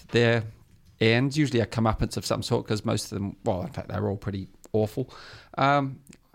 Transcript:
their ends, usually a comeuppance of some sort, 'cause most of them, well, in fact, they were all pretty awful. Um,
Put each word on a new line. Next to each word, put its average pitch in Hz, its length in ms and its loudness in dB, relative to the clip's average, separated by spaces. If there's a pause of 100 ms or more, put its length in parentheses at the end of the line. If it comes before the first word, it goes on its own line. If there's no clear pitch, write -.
their 117 340 4 (560)
ends, 123 380 4
usually 127 220 2
a 107 80 4
comeuppance 110 500 0
of 101 80 -6
some - 160 -2
sort, - 260 0
'cause 107 160 -2
most 113 280 -2
of 107 80 -6
them, 98 160 -4 (100)
well, 95 160 0
in 92 80 -6
fact, - 200 -10
they 98 100 -4
were 104 100 0
all 98 80 -4
pretty 98 300 -6 (260)
awful. 110 400 -2 (460)
Um, 139 400 2 (360)